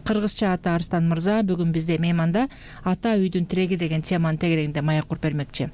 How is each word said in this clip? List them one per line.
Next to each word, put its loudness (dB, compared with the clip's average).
кыргызча 0
аты -2
Арстан 0
мырза, 2
бүгүн 0
бизде 0
мейманда 2
"Ата 0
үйдүн 2
тиреги" 0
деген 0
теманын 0
тегерегинде 0
маек 2
куруп -4
бермекчи. -2